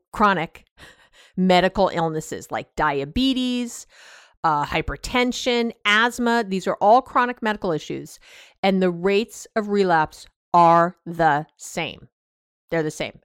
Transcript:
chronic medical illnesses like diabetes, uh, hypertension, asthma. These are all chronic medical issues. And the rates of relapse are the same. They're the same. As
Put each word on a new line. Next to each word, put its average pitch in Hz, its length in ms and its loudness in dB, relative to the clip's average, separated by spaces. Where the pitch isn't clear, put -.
chronic 190 540 0
medical 185 540 2
illnesses 160 580 -6
like - 240 -8
diabetes, 240 1120 -4
uh, 147 220 0
hypertension, 240 1040 -4
asthma. 233 640 0
These 190 200 -4
are - 80 -2
all 226 260 4
chronic 247 400 -2
medical 202 300 -4
issues. 147 480 -8
And 190 200 2
the 180 100 2
rates 202 640 -2
of 208 140 -4
relapse 180 580 0
are 170 520 6
the 156 420 0
same. - 520 -12
They're 156 140 -2
the 151 80 -6
same. - 240 -10
As - 80 -20